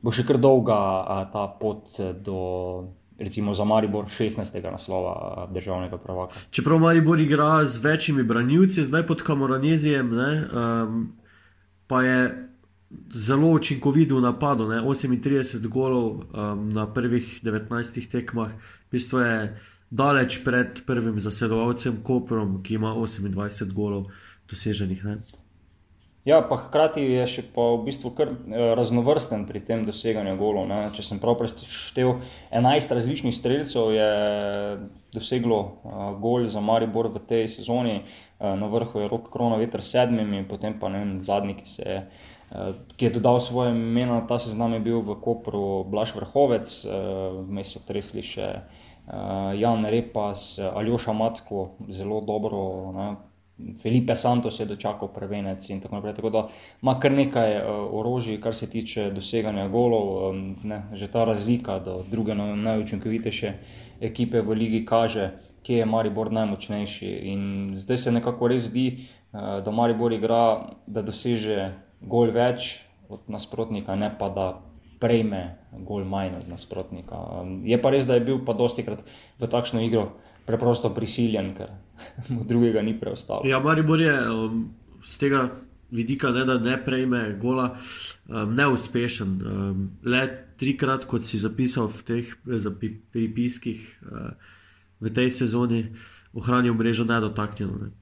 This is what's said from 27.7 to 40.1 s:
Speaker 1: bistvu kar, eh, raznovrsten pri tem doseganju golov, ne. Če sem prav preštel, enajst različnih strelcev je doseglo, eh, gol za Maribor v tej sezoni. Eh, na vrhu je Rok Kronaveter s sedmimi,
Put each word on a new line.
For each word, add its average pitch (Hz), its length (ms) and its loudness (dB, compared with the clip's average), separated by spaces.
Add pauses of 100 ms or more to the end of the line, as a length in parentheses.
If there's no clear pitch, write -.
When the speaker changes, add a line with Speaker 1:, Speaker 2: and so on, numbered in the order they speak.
Speaker 1:
bistvu 131 300 -6
kar, 156 120 2
eh, 117 480 0
raznovrsten 120 720 2
pri 104 160 -8
tem 113 240 -2
doseganju 104 520 -2
golov, 101 300 2
ne. 104 260 -2
Če 104 100 -10
sem 101 160 -6
prav 120 180 4
preštel, - 800 -2 (360)
enajst 131 400 4
različnih 120 440 0
strelcev 123 580 0
je 107 160 4 (1040)
doseglo, 117 460 0 (260)
eh, 101 360 -8
gol 120 260 2
za 104 140 -2
Maribor 113 460 2
v 101 120 -6
tej 113 280 0
sezoni. 113 540 -2 (380)
Eh, 98 160 -2
na 104 120 -2
vrhu 110 320 -2
je 104 80 0
Rok 113 240 -4
Kronaveter 113 500 0
s - 100 -10
sedmimi, 110 520 2